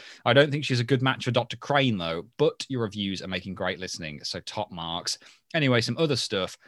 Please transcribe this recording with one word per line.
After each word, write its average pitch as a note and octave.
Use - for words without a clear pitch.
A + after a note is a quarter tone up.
I B2
don't C#3+
think D3
she's B2
a A#2+
good B2+
match C3
for B2+
Doctor A#2+
Crane, C3+
though, E2+
but -
your B2+
reviews G2+
are F#2
making F#2
great F#2
listening, E2
so F2+
top -
marks. E2+
Anyway, C3
some B2
other D3
stuff. F#2+